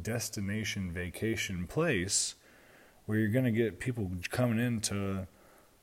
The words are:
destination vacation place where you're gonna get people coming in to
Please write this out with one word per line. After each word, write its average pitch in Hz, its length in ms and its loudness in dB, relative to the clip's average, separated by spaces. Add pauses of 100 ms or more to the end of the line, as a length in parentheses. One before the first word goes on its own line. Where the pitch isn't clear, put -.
destination 104 880 -2
vacation 90 760 -2
place 147 680 0 (720)
where 107 100 2
you're 110 120 4
gonna 127 220 4
get 107 280 2
people 113 320 -2 (180)
coming 120 300 2
in 120 220 2
to 98 460 -2 (560)